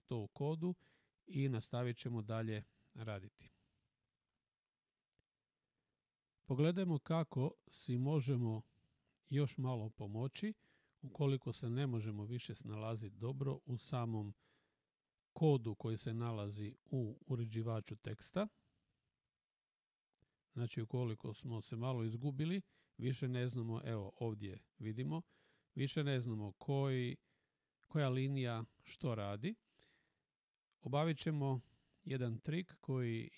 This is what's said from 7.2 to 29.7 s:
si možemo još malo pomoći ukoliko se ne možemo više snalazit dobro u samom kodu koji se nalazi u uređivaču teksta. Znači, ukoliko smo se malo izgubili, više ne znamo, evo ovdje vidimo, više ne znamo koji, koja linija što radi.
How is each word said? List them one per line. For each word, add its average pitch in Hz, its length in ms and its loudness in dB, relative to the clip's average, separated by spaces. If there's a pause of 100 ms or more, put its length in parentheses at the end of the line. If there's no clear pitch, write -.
si - 300 -2
možemo 123 640 4 (640)
još 139 300 2
malo 123 320 0
pomoći 117 640 -4 (480)
ukoliko 135 500 2
se 117 180 -4
ne 135 160 2
možemo 107 380 0
više 120 300 -6
snalazit 107 580 -4
dobro 135 520 -2
u 123 140 -2
samom 113 560 -2 (960)
kodu 131 420 6
koji 113 220 -2
se 113 180 -4
nalazi 107 720 -2
u 120 420 -2
uređivaču 113 680 0
teksta. 180 520 -4 (2000)
Znači, 120 300 -4
ukoliko 110 520 -2
smo 117 260 -4
se - 160 -6
malo 123 280 0
izgubili, 143 580 0 (360)
više 127 300 0
ne 123 200 2
znamo, 113 360 -2
evo 104 320 -2
ovdje 104 460 -4 (160)
vidimo, 127 440 -2 (520)
više 139 300 0
ne 135 160 4
znamo 107 320 -2
koji, 135 640 0 (680)
koja 147 220 4
linija 127 560 2 (180)
što - 320 -2
radi. 107 400 -2 (1300)